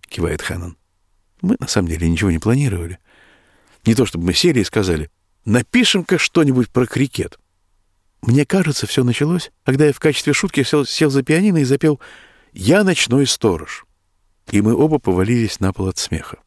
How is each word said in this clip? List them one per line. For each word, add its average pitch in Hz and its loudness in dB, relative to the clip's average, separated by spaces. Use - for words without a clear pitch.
кивает 82 -6
Хэннон. 87 -10
"Мы 190 0
на - -12
самом 87 -2
деле 82 -2
ничего 85 0
не 80 0
планировали. 101 -2
Не 113 4
то 117 2
чтобы 85 -4
мы 90 2
сели 151 2
и 95 4
сказали: 85 -2
"Напишем-ка 175 0
что-нибудь 131 2
про 123 0
крикет"". - -4
Мне 139 2
кажется, 170 -2
все - 0
началось, 147 -2
когда 135 4
я 143 4
в - -18
качестве - 0
шутки 147 -2
сел, 143 0
сел 156 0
за 135 0
пианино 170 2
и 143 2
запел 139 0
"Я 147 2
ночной 139 2
сторож". - -2
И 104 2
мы 107 2
оба 151 2
повалились 101 0
на 95 0
пол 95 -4
от 90 -6
смеха. - -8